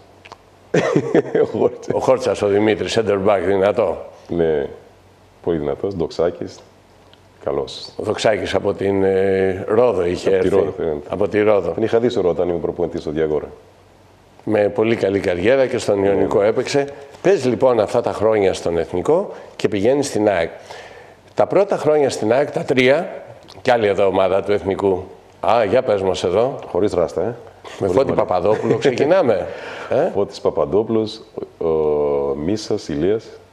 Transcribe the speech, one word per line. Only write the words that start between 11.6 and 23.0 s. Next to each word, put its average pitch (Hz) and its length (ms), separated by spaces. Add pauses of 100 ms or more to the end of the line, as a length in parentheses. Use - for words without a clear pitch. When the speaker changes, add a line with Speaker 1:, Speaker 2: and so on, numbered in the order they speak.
Speaker 1:
Τον 110 120
είχα 113 160
δει 120 100
στο 98 120
Ρόδο, 87 120
όταν 90 160
ήμουν 85 120
προπονητής 85 400
στο 78 100
Διαγόρα. 76 360 (960)
Speaker 2:
Με 104 260
πολύ 110 260
καλή 98 240
καριέρα 101 480
και 123 100
στον 101 220
Speaker 1:
Ναι, 98 80
Speaker 2:
Ιωνικό - 340
Speaker 1:
ναι. 101 60
Speaker 2:
έπαιξε. 131 400 (340)
Πες 170 240
λοιπόν 123 340
αυτά 117 220
τα 113 100
χρόνια 101 420
στον 85 240
Εθνικό 90 540 (240)
και - 120
πηγαίνεις 117 400
στην 104 220
αεκ. 85 200 (840)
Τα 104 140
πρώτα 196 300
χρόνια 147 320
στην 110 240
αεκ, 139 180
τα 165 120
τρία, 131 600 (380)